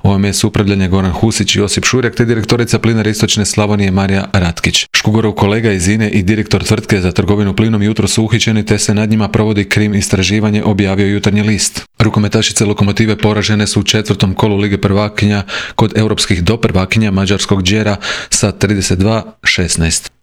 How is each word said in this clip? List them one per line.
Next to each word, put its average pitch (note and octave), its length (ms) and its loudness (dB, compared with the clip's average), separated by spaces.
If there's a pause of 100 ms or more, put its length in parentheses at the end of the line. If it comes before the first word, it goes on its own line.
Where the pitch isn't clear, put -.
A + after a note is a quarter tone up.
O G2 120 2
M G2 100 2
S G2 180 -2
upravljanja G2 440 0
Goran F#2+ 240 2
Husić G#2 440 0
i F#2 40 0
Josip - 260 -2
Šurjak A#2+ 300 -2
te A#2+ 100 2
direktorica A2+ 540 0
Plinare A2 320 0
Istočne G#2+ 340 0
Slavonije G2+ 460 0
Marija G2 420 0
Ratkić. - 520 0 (100)
Škugorov G#2+ 360 0
kolega A2 400 0
iz F#2 160 0
ine G#2+ 220 2
i G2+ 140 0
direktor G#2 400 0
tvrtke A2 380 0
za F2+ 100 0
trgovinu G2 440 0
plinom A2 280 2
jutros G#2 300 0
su A2 100 2
uhićeni A2 420 0
te G#2+ 120 0
se G#2+ 160 -2
nad G#2 160 0
njima G#2+ 180 2
provodi G#2 420 0
krim G#2 240 0
istraživanje, G#2 680 0
objavio G2 440 2
Jutarnji G#2 340 0
list. G#2 420 -2 (160)
Rukometašice G#2 640 0
Lokomotive G#2 500 0
poražene G#2+ 520 0
su G#2 120 0
u G2 40 0
četvrtom G2+ 500 0
kolu G#2 240 0
Lige G2+ 200 0
prvakinja G2+ 680 0 (320)
kod A2 220 0
europskih G#2+ 460 0
doprvakinja G#2 680 0
mađarskog F#2+ 520 0
Đera G#2 320 0 (340)
sa - 220 0
trideset G2 480 0
dva A2 240 2 (200)
šesnaest. - 680 -2 (120)